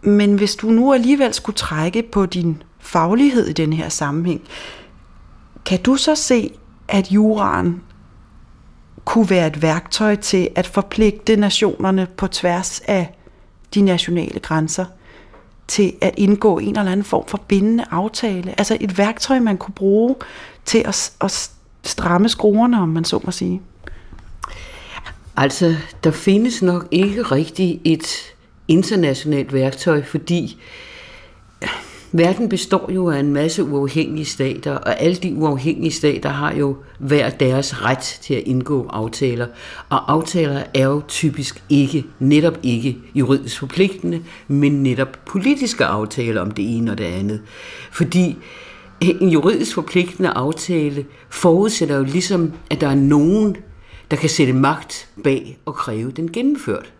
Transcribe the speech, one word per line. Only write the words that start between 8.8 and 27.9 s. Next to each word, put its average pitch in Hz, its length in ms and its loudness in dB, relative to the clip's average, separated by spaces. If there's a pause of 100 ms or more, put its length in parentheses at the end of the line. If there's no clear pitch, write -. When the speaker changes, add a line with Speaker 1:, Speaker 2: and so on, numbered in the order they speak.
Speaker 1:
kunne 220 240 2
være 175 180 4
et 151 140 -4
værktøj 175 540 0
til 190 400 0
at 180 120 -2
forpligte 214 680 2
nationerne 190 720 2 (100)
på 196 100 -2
tværs 180 600 -2
af 190 280 -2 (580)
de 208 80 4
nationale 175 580 0
grænser 160 460 -2 (840)
til - 340 2
at 190 160 0
indgå 202 400 4
en 208 200 -2
eller 196 140 0
anden 202 120 0
form - 240 -2
for 208 100 -8
bindende 208 540 2
aftale? 185 680 -4
Altså 220 220 0
et 185 180 -4
værktøj, 226 420 2
man 220 180 2
kunne - 160 -10
bruge 214 420 2 (500)
til - 200 2
at 196 100 -4
s-, - 260 -6
at 196 100 0
s-, - 200 -8 (320)
stramme 175 460 0
skruerne, 220 520 2
om 170 80 2
man 165 140 0
så - 200 -2
må 185 80 -6
sige. 180 300 -4 (1800)
Speaker 2:
Altså, 160 380 2 (280)
der 160 80 4
findes 208 500 2
nok 175 300 0
ikke 202 300 2
rigtig 160 600 0
et - 500 -2 (340)